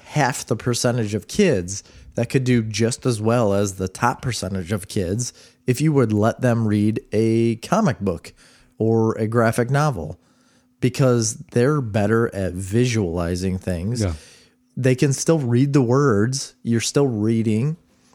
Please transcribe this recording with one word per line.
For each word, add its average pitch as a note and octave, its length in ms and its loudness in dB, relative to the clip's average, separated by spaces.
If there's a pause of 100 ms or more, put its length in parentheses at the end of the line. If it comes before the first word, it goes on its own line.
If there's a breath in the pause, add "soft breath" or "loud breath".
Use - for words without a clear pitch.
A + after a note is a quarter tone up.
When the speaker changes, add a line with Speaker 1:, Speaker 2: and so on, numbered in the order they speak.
Speaker 1:
half C#3 420 -2
the A#2+ 100 -2
percentage A#2 580 -2
of G#2 140 -6
kids G2+ 540 0 (320 loud breath)
that A#2 140 -2
could C3 160 0
do B2 180 2
just A2 440 -2
as A#2 140 -2
well A2 320 2
as G2 240 0
the F#2+ 120 -4
top - 340 -2
percentage F#2+ 500 -6
of G#2 160 -6
kids G#2 440 -4 (340 loud breath)
if B2+ 140 0
you D#3 120 2
would B2 200 2
let G#2+ 280 2
them A#2 280 2
read G#2+ 320 2 (120)
a A2+ 440 2
comic F3+ 440 0
book F#2+ 320 -6 (460 soft breath)
or A2+ 400 2
a A2 100 -2
graphic A#2 420 0
novel, A#2+ 480 -2 (600 soft breath)
because B2 540 2 (180)
they're C#3 280 2
better A2+ 540 0
at F#2 200 -4
visualizing F#2 1040 -2
things. F#2+ 440 -4
Speaker 2:
Yeah. F2+ 120 -2 (640 loud breath)
Speaker 1:
They B2+ 200 2
can C#3 160 2
still E3 260 0
read C3 360 2
the C#3+ 80 6
words. B2+ 840 2
You're A#2 160 2
still C#3+ 260 0
reading, A2+ 720 0 (380 soft breath)